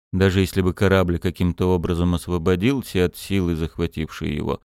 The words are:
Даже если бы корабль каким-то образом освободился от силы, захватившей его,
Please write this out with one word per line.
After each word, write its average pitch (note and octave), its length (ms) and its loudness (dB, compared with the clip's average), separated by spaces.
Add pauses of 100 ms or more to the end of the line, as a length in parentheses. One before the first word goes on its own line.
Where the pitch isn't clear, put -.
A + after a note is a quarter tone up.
(120)
Даже F#2+ 280 2
если F#2+ 220 0
бы F2+ 100 0
корабль F#2 460 2
каким-то F2+ 480 -2
образом F2 480 2
освободился F#2 880 0
от - 120 -2
силы, F2+ 400 -2
захватившей D#2+ 800 -6
его, D2+ 260 -4 (180)